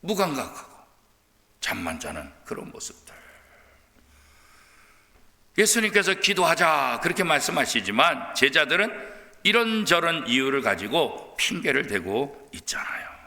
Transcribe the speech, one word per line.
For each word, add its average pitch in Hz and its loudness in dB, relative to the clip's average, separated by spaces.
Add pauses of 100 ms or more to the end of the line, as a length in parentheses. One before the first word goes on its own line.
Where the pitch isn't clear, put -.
무감각하고 175 -4 (760)
잠만 82 -6
자는 76 -10 (140)
그런 - -10
모습들. - -16 (2500)
예수님께서 208 2
"기도하자." 165 2
그렇게 180 0
말씀하시지만 135 0
제자들은 156 2 (320)
이런저런 196 2
이유를 135 2
가지고 110 -2
핑계를 - 0
대고 101 -4
있잖아요. - -10 (140)